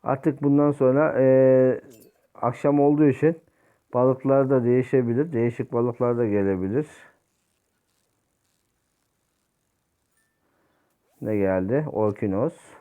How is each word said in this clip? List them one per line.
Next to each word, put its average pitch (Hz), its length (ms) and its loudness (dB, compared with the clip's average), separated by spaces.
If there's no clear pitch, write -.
Artık 139 400 -4
bundan 143 280 2
sonra, 139 460 0
e, 131 640 4
akşam 143 440 -2
olduğu 147 280 4
için 151 320 0
balıklar 131 560 0
da 131 140 0
değişebilir. 123 720 0
Değişik 117 400 -4
balıklar 120 440 -2
da 120 80 -2
gelebilir. 101 640 -2
Ne 107 160 -4
geldi? 98 540 -2
Orkinos. 107 640 -4